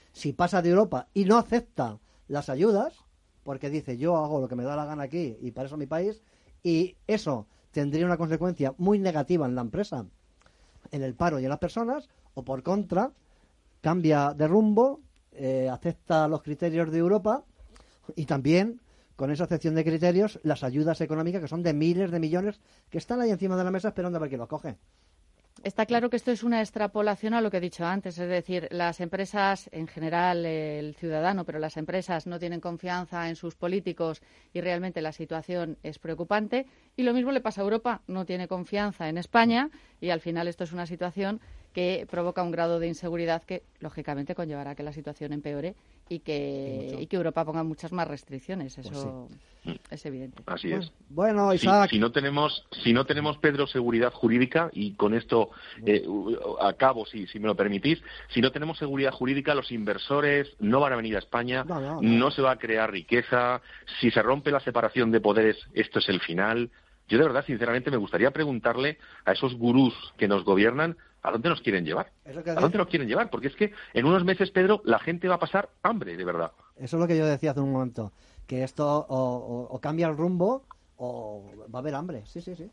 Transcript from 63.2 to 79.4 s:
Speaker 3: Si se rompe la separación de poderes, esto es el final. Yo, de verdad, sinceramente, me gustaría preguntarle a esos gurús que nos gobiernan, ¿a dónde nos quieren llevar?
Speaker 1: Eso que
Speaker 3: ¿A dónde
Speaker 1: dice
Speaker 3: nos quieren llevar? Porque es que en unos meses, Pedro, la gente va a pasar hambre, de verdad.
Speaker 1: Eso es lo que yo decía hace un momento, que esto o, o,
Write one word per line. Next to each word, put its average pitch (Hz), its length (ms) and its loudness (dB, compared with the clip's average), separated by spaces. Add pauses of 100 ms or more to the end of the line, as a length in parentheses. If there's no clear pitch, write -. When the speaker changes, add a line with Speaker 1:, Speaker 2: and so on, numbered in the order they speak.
Speaker 3:
Si 120 100 4
se 113 120 4
rompe 135 280 0
la 143 80 2
separación 117 540 0
de 113 80 6
poderes, 107 360 4 (180)
esto - 260 0
es - 80 0
el 92 120 2
final. 110 520 0 (340)
Yo, 110 120 4
de 151 60 8
verdad, 139 220 2
sinceramente, 123 460 -2
me 131 40 2
gustaría 104 360 2
preguntarle 135 640 0 (260)
a 92 80 4
esos 127 240 0
gurús 120 380 6 (220)
que 107 120 2
nos 98 160 4
gobiernan, 120 520 4 (260)
¿a - 100 0
dónde 117 160 0
nos 165 120 0
quieren 95 240 0
llevar? 80 280 -4 (120)
Speaker 1:
Eso 143 200 -14
que 170 60 -4
Speaker 3:
¿A 165 40 -2
dónde 165 140 4
Speaker 1:
dice 196 100 0
Speaker 3:
nos 175 80 2
quieren 143 220 -2
llevar? 196 220 0
Porque 120 180 -4
es - 80 -12
que 208 160 2 (220)
en 117 120 4
unos 180 180 6
meses, 185 280 2
Pedro, 190 320 4
la - 160 4
gente 175 260 -4
va 180 80 4
a 175 60 2
pasar 190 300 -2 (120)
hambre, 180 340 -2
de 90 80 -6
verdad. 85 280 -2 (240)
Speaker 1:
Eso 135 200 -6
es 165 40 2
lo 170 80 2
que 165 100 4
yo 156 80 4
decía 151 240 0
hace 139 100 -2
un 139 120 0
momento, 123 400 -4 (340)
que 127 160 -4
esto 147 240 -2
o, 147 220 0
o, 123 680 -4